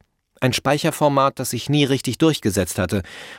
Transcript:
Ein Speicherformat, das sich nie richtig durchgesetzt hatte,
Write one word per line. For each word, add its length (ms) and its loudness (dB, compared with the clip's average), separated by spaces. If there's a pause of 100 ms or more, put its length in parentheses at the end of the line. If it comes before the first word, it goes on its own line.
(420)
Ein 120 0
Speicherformat, 840 0
das 120 -6
sich 200 -6
nie 140 4
richtig 340 0
durchgesetzt 640 2
hatte, 240 -2 (360)